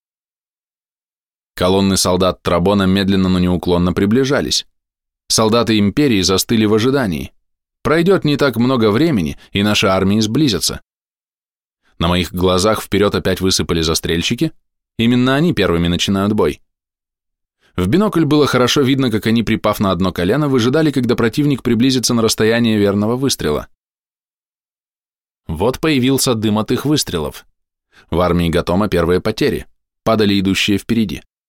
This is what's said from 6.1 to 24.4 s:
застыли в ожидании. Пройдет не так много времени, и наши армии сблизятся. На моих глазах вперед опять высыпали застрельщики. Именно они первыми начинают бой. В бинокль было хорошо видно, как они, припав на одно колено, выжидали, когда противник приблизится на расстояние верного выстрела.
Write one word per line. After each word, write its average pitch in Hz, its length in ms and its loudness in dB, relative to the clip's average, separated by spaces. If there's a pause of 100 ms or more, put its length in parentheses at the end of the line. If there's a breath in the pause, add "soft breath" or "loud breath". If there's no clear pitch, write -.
застыли 95 440 0
в 104 80 2
ожидании. 110 580 0 (520)
Пройдет 170 420 2
не 143 120 0
так 135 200 0
много 117 340 2
времени, 104 460 0 (140)
и 101 120 0
наши 104 240 0
армии 95 320 2
сблизятся. 110 640 -2 (1160)
На 85 80 -2
моих 87 260 -2
глазах 92 480 0
вперед 101 340 0
опять 92 260 -2
высыпали 87 400 -2
застрельщики. 82 680 -2 (460)
Именно 123 380 2
они 156 180 0
первыми 85 340 0
начинают 98 460 0
бой. 90 280 -2 (1120)
В 90 120 -2
бинокль 170 380 2
было 147 220 2
хорошо 123 340 0
видно, 131 300 0
как 110 160 -2
они, 113 160 0
припав 107 360 -2
на 98 120 0
одно 90 200 0
колено, 120 360 -2
выжидали, 135 420 2
когда 123 260 0
противник 123 460 0
приблизится 123 540 0
на 113 80 2
расстояние 113 560 2
верного 101 360 2
выстрела. 120 520 -4 (1800)